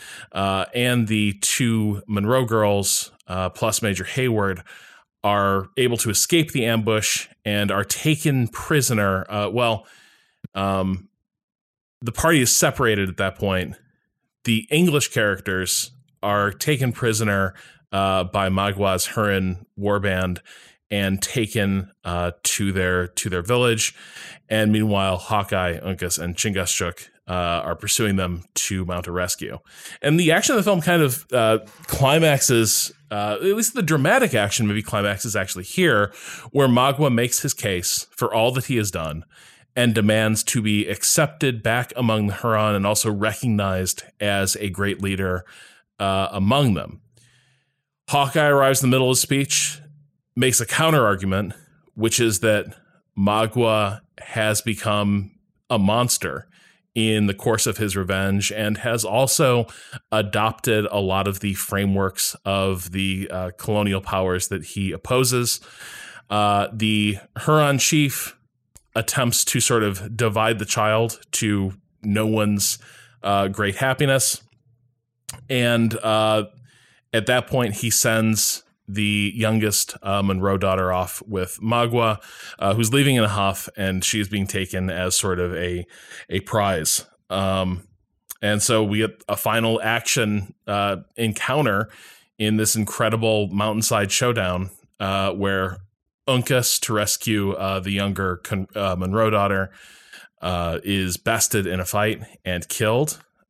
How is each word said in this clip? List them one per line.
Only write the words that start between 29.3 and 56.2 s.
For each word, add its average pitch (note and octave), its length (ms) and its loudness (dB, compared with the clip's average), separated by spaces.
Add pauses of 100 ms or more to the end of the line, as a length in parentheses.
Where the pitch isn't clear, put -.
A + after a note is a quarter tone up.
And D#3 160 4
the D#3+ 140 4
action G#3+ 240 2
of F#3+ 80 2
the G#3 40 2
film F#3+ 120 4
kind F3 200 4
of, C3 320 0
uh, A2 260 4 (280)
climaxes, C3+ 1080 2 (200)
uh, G#2 220 -2
at G#2+ 80 -6
least G#3 320 0
the A#3+ 80 0
dramatic D#3+ 520 2
action G#2 320 2
maybe G#2 160 0
climaxes G#2 540 -2
actually F#2 260 -4
here, A2+ 500 2 (380)
where C#3 160 4
Magua C3 480 4
makes B2 260 0
his - 140 -4
case - 560 -4
for - 240 -4
all A#2 180 4
that B2+ 120 -2
he B2+ 120 -2
has G#2 140 0
done D#2+ 340 -6 (520)
and A#2+ 180 4
demands A2 480 2
to - 180 -2
be G#2 280 0
accepted C3 760 0
back A#2+ 320 -2
among A2 320 0
the G2 80 -2
Huron G#2+ 400 2
and G2 100 0
also G#2+ 280 0
recognized G2+ 880 -2 (180)
as G2+ 360 0
a G#2 120 -4
great F#2+ 320 -2
leader, F#2+ 440 -2 (560)
uh, F#2+ 320 0
among G#2+ 420 2
them. - 260 -8 (1080)
Hawkeye C#3+ 380 2
arrives C3+ 340 4
in B2+ 80 4
the - 20 6
middle C3 160 4
of B2+ 100 4
the - 20 2
speech, - 600 0 (540)
makes B2 260 2
a A2+ 60 -4
counter D#3 400 4
argument, F#2+ 460 0 (420)
which A2 240 0
is A2+ 220 2
that G#2 340 2 (420)
Magua G#2+ 840 2 (180)
has G#2+ 420 -2
become G2+ 680 0 (400)
a A#2+ 80 2
monster G2+ 680 0 (440)